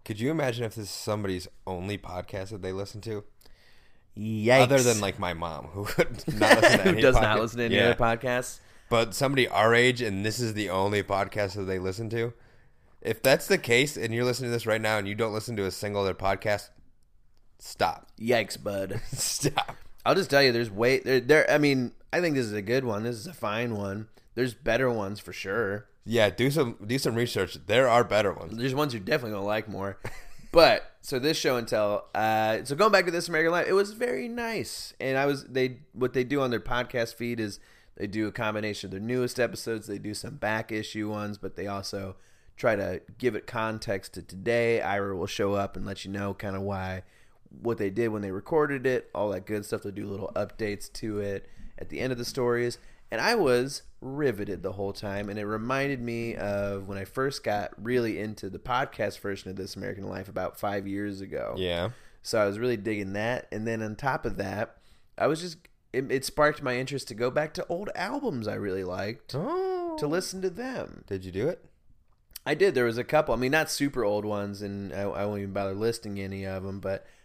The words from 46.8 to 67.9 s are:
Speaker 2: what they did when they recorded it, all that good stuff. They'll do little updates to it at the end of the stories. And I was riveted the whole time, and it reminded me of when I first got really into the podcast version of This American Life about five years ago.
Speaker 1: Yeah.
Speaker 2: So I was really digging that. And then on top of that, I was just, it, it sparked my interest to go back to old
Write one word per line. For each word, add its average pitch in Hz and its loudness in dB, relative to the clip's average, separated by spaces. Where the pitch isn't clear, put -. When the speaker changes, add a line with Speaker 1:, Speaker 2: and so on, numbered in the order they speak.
Speaker 2:
what 113 -2
they 101 0
did 113 0
when 107 -4
they 98 -4
recorded 139 0
it, 127 0
all 104 0
that 92 -6
good 104 -4
stuff. - -4
They'll 101 -8
do 101 -8
little 101 -6
updates - -4
to 107 -6
it 101 -6
at - -10
the - -8
end 127 -2
of 120 -4
the 120 -6
stories. 120 0
And 113 -4
I 208 2
was 135 2
riveted 113 -2
the 92 -4
whole 101 -4
time, 101 -6
and 104 -6
it 104 -4
reminded 123 -2
me 117 -4
of 101 -2
when 98 -6
I 98 -6
first 135 -4
got 104 0
really 113 2
into 104 -6
the 90 -10
podcast 123 -2
version 98 -6
of 98 -8
This 95 -8
American 98 -6
Life 95 -8
about 92 -6
five 101 -2
years 101 -4
ago. 64 -6
Speaker 1:
Yeah. 90 0
Speaker 2:
So - 0
I 101 4
was 101 -2
really 123 0
digging 101 -2
that. 110 -2
And 110 -4
then 113 -2
on 107 -6
top 139 -4
of 104 -4
that, 101 -6
I 123 2
was 151 0
just, 175 -12
it, 131 -2
it 135 0
sparked 151 2
my 127 -2
interest 131 -4
to 120 -10
go 120 0
back 151 -2
to - -8
old 185 -4